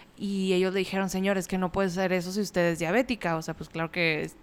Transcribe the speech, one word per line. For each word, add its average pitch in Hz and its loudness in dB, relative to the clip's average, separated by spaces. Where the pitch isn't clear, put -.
Y 190 0
ellos 185 4
le 196 0
dijeron, 190 0
"Señor, 190 0
es 180 -2
que 190 -2
no 185 0
puede 190 2
ser 185 0
eso 180 -2
si 196 -2
usted 175 2
es 165 -2
diabética, 180 0
o 160 -2
sea, 160 -8
pues - -12
claro 165 -6
que 160 0
es 160 -8